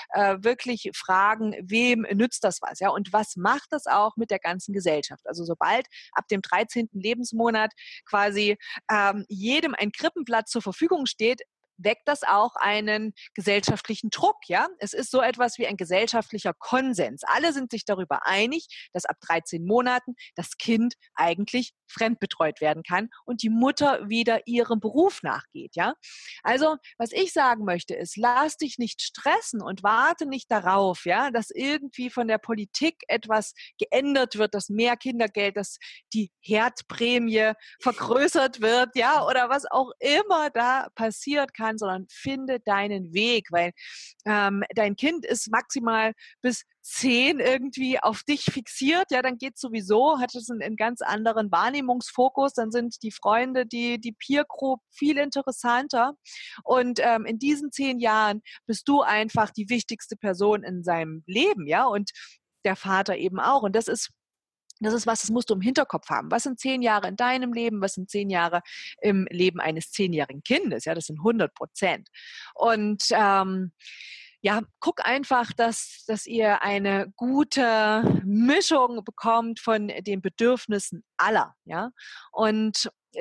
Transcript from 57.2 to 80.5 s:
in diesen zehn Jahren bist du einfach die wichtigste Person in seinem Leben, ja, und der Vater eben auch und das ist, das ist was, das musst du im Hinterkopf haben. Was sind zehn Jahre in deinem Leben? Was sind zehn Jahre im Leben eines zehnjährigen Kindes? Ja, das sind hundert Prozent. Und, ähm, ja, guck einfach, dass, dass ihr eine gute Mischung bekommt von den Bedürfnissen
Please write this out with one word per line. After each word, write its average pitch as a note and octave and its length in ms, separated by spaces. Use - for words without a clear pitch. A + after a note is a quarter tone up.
in A3+ 120
diesen C#4+ 340
zehn C4+ 280
Jahren G#3+ 420
bist - 220
du C#4+ 140
einfach G#3+ 500
die G3+ 180
wichtigste A3+ 460
Person G3+ 480
in F3+ 200
seinem D#3+ 440
Leben, A3 400
ja, F#3 180
und G#3 260
der F#3+ 100
Vater F#3+ 420
eben F#3 220
auch A#3+ 220
und G3+ 140
das A3 120
ist, - 220
das G#3+ 120
ist A3+ 120
was, A3+ 160
das - 80
musst A3+ 200
du G#3+ 60
im F#3 60
Hinterkopf B3+ 480
haben. - 220
Was A#3 120
sind C4 140
zehn C4 240
Jahre G#3 280
in G3 80
deinem B3 340
Leben? A#3 300
Was F#3+ 140
sind F#3 140
zehn G3+ 200
Jahre F3 320
im G3 280
Leben F3 300
eines D#3+ 320
zehnjährigen D#3 500
Kindes? C4 440
Ja, E3 100
das E3 120
sind D#3 140
hundert G#3 320
Prozent. - 540
Und, G#3+ 560
ähm, F#3+ 640
ja, G#3 200
guck - 260
einfach, B3+ 480
dass, - 540
dass A3 180
ihr A3 360
eine G3 560
gute A#3 1080
Mischung A#3+ 800
bekommt A3+ 560
von G#3+ 300
den G3 320
Bedürfnissen G#3 840